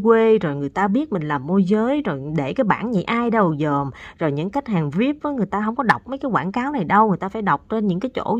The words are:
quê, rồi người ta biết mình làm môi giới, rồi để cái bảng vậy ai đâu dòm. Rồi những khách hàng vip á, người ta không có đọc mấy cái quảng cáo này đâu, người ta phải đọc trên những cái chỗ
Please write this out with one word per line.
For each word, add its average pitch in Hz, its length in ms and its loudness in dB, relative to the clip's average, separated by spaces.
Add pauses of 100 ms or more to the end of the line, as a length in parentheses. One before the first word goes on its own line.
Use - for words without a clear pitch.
quê, 226 340 6
rồi 143 180 -2
người 143 120 -4
ta 190 200 0
biết 277 240 -2
mình 170 100 -2
làm 143 240 -2
môi 190 180 4
giới, 226 380 0
rồi 143 180 -4 (160)
để 139 160 -2
cái 247 120 0
bảng 196 280 0
vậy 196 100 2
ai 233 280 -2
đâu 196 300 2
dòm. 143 300 0 (280)
Rồi 151 140 0
những 160 180 -4
khách 277 180 -6
hàng 160 220 0
vip 254 320 0
á, 294 80 -4
người 240 160 -2
ta 202 180 -4
không 226 120 -2
có 285 60 0
đọc - 260 0
mấy 269 100 -8
cái 269 120 -4
quảng 175 220 0
cáo 254 200 -4
này 226 120 -2
đâu, 202 240 4
người 180 100 0
ta 190 100 -6
phải 226 140 -6
đọc 160 260 0
trên 214 180 -2
những 185 140 0
cái 254 140 -4
chỗ - 260 -2